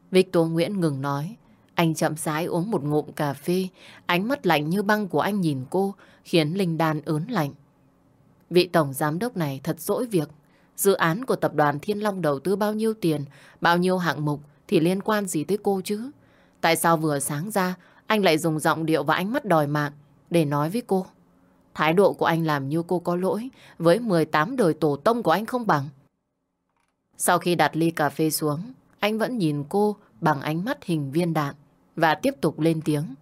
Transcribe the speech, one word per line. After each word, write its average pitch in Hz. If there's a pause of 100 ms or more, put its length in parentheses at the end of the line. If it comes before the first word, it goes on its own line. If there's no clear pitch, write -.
(120)
Victor 175
Nguyễn 190
ngừng 147
nói, 143 (400)
anh 165
chậm 156
rãi 156
uống 175
một 160
ngụm 147
cà 143
phê, 180 (380)
ánh 180
mắt 277
lạnh 156
như 196
băng 214
của 156
anh 196
nhìn 139
cô 196 (280)
khiến 165
Linh 170
Đan 156
ớn 156
lạnh. 156 (960)
Vị 175
tổng 156
giám 151
đốc 233
này 139
thật 170
dỗi 240
việc. 170 (460)
Dự 196
án 185
của 202
tập 156
đoàn 147
Thiên 208
Long 202
đầu 143
tư 185
bao 208
nhiêu 220
tiền, 151 (360)
bao 170
nhiêu 185
hạng 151
mục 147 (260)
thì 170
liên 185
quan 208
gì 160
tới 190
cô 196
chứ? 220 (500)
Tại 165
sao 165
vừa 151
sáng 151
ra 185 (320)
anh 214
lại 160
dùng 156
giọng 160
điệu 156
và 143
ánh 196
mắt 294
đòi 160
mạng 147 (380)
để 170
nói 147
với 233
cô? 185 (680)
Thái 156
độ 185
của 160
anh 165
làm 143
như 165
cô 180
có 175
lỗi 190 (280)
với 180
mười 180
tám 160
đời 185
tổ 147
tông 220
của 165
anh 196
không 240
bằng. 151 (1300)
Sau 175
khi 175
đặt 156
ly 165
cà 151
phê 156
xuống, 156 (260)
anh 214
vẫn 240
nhìn 147
cô 208 (260)
bằng 151
ánh 165
mắt 285
hình 147
viên 165
đạn 147 (400)
và 160
tiếp 269
tục -
lên 160
tiếng. 160